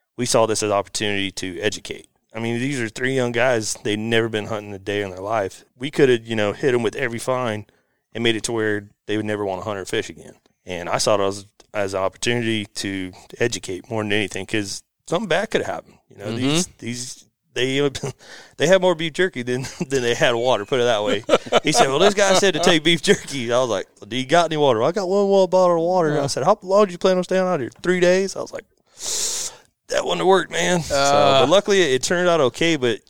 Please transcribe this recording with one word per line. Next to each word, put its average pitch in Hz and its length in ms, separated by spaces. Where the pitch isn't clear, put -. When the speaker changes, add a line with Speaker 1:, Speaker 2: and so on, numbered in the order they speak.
Speaker 1:
we 120 100
saw 113 200
this 107 160
as 107 80
an 101 60
opportunity 101 560
to 90 280
educate. - 480
I 110 60
mean, 117 180
these 131 220
are 113 80
three 127 260
young 123 180
guys. 117 420
They'd 107 140
never 113 300
been 107 180
hunting 104 280
a 95 40
day 101 240
in 98 80
their 92 100
life. 101 440
We 131 140
could 143 180
have, 117 180
you 117 100
know, 104 160
hit 135 200
them 120 100
with 107 140
every 120 220
fine 120 480
and 117 100
made 113 120
it 101 80
to 120 80
where 107 360
they 104 100
would 107 100
never 104 180
want 92 160
to - 40
hunt 101 140
or 92 60
fish - 260
again. - 240
And 87 220
I 113 100
saw 110 240
it 98 40
as, 101 200
as 98 200
an 95 60
opportunity 113 640
to 95 460
educate 98 520
more 110 120
than 104 100
anything, 98 340
'cause 104 360
something 185 220
bad 190 220
could 156 120
happen. - 360
You - 100
know, 104 80
Speaker 2:
Mm-hmm. 113 100
Speaker 1:
these, 143 300
these, 123 460
they, 135 320
<laughs> - 340
they 135 100
had 185 140
more 180 140
beef 160 180
jerky 180 300
than, 123 200
<laughs> - 240
than 131 160
they 120 120
had 131 200
water, 117 300
put 127 160
it 120 40
that 110 200
way. 104 180
He - 100
said, 233 160
"Well, 135 100
this 196 160
guy 196 200
said 185 200
to 156 60
take 170 220
beef 165 200
jerky." 135 500
I 120 80
was 131 80
like, 95 180
"Well, 104 80
do 117 80
you 131 80
got 160 220
any 156 100
water?" 131 260
"I 147 100
got 196 140
one, 196 220
one 190 220
bottle 180 260
of 165 60
water." 170 320
Speaker 2:
Yeah. 143 100
Speaker 1:
I 135 40
said, 127 160
"How 202 180
long 196 240
did 180 60
you 175 60
plan 185 200
on 180 60
staying 185 180
out 180 180
here?" 113 100
"Three 180 180
days." 185 360
I - 40
was - 140
like, - 100
"That - 160
wouldn't 175 160
have 170 60
worked, 180 240
man." 175 320
So, 143 140
Speaker 2:
Uh. 139 460
Speaker 1:
but 139 80
luckily, 196 320
it, 151 100
it 127 100
turned 180 260
out 165 120
okay. 160 360
But, 123 320